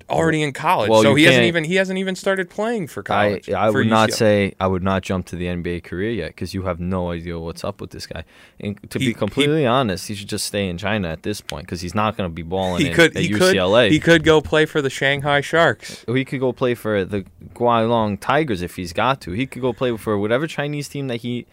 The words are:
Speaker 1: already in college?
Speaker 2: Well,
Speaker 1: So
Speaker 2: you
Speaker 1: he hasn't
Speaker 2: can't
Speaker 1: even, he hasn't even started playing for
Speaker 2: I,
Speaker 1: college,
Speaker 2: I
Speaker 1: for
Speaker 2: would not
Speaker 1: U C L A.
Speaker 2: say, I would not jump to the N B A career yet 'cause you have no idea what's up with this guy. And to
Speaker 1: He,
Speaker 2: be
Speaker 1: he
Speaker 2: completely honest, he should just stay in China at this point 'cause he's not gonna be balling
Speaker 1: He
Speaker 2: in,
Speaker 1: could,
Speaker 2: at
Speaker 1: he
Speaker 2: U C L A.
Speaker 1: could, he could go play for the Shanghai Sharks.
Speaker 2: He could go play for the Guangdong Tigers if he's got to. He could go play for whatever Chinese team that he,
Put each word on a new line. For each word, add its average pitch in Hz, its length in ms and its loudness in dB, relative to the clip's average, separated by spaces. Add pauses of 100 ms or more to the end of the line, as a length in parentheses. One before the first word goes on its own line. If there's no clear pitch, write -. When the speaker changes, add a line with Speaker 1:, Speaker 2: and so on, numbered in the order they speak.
Speaker 1:
already 156 340 0
in 143 120 -2
college? 147 340 0
Speaker 2:
Well, 110 140 6
Speaker 1:
So 139 80 6
Speaker 2:
you 139 60 4
Speaker 1:
he 151 80 8
hasn't 131 160 6
Speaker 2:
can't 117 80 4
Speaker 1:
even, 165 160 -2
he 175 100 -2
hasn't 190 240 0
even 190 160 -4
started 190 340 -2
playing 214 380 -4
for - 140 -12
Speaker 2:
I, - 20 -8
Speaker 1:
college, 104 480 0
Speaker 2:
I 98 200 2
Speaker 1:
for 107 100 2
Speaker 2:
would 113 80 2
not 110 200 4
Speaker 1:
U 110 60 -4
C 117 100 2
L 107 40 6
A. - 20 6 (180)
Speaker 2:
say, - 100 -10
I 95 80 0
would 92 160 0
not 95 200 0
jump 92 240 -4
to 90 100 -12
the 87 120 -6
N 87 120 -4
B 87 120 -4
A 87 100 -6
career 98 280 -6
yet 85 240 -6
'cause 92 200 -8
you 95 80 -4
have 90 180 -4
no 87 300 -2
idea 85 280 -8
what's 82 240 -10
up - 200 -8
with - 80 -14
this - 160 -14
guy. - 180 -12 (340)
And 101 200 -8 (120)
to - 80 -6
Speaker 1:
He, 135 60 -4
Speaker 2:
be 127 60 0
Speaker 1:
he 107 40 0
Speaker 2:
completely 143 520 0
honest, 113 420 0
he 107 60 -8
should 101 160 -12
just - 160 -6
stay 101 200 -4
in 87 120 -6
China 101 300 -2
at - 160 -8
this 104 180 -6
point 82 260 -12
'cause 87 140 -8
he's 90 120 -8
not 107 220 0
gonna 92 140 -4
be 82 120 -10
balling 92 380 -2
Speaker 1:
He - 80 2
Speaker 2:
in, 85 60 -6
Speaker 1:
could, 165 200 4
Speaker 2:
at 190 80 -2
Speaker 1:
he 175 60 0
Speaker 2:
U 104 100 0
C 190 200 4
L 98 180 4
A. 120 80 6
Speaker 1:
could, 113 80 4
he 156 80 4
could 165 240 4
go 156 160 6
play 156 240 2
for 151 160 -2
the 135 80 0
Shanghai 143 540 0
Sharks. - 640 0
Speaker 2:
He 131 180 0
could 131 160 -6
go 127 140 0
play 123 200 0
for 104 300 0
the 95 220 -6 (260)
Guangdong 113 640 2
Tigers 131 440 0
if 87 140 -8
he's 87 180 -8
got 123 280 0
to. 82 100 -8
He 123 120 -4
could 131 160 -10
go 123 140 -2
play 123 240 -2
for 107 180 -2
whatever 113 300 0
Chinese 147 420 -6
team 139 200 -8
that 120 100 -4
he, 120 340 -8